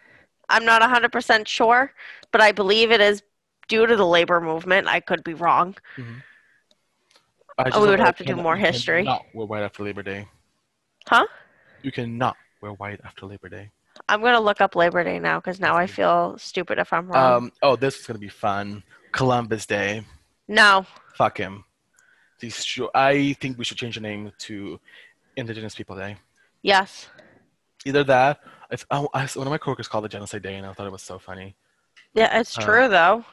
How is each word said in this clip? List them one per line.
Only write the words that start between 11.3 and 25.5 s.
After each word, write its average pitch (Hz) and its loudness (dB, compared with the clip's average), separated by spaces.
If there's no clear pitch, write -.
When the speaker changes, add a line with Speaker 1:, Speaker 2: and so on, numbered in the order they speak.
Speaker 2:
You 135 -8
cannot 117 -4
wear 104 -14
white 101 -12
after 98 -20
Labor 98 -18
Day. 98 -18
Speaker 1:
I'm 208 0
gonna 240 4
look 208 0
up 196 2
Labor 175 2
Day 180 -6
now, 165 -2
'cause 180 -10
now 165 2
I 175 2
Speaker 2:
Okay. 190 -8
Speaker 1:
feel 175 0
stupid - -6
if - -2
I'm 175 -4
wrong. 131 4
Speaker 2:
Um, 120 -14
oh, 135 2
this 131 -4
is - -20
gonna 113 -10
be 101 -16
fun. 101 -6
Columbus 120 0
Day. 104 -2
Speaker 1:
No. 202 4
Speaker 2:
Fuck 110 -2
him. 98 -10
These - -12
sh-, - -8
I 139 2
think 131 -8
we 120 -10
should - -8
change 117 -10
the 113 -12
name 104 -12
to 101 -14
Indigenous 110 -10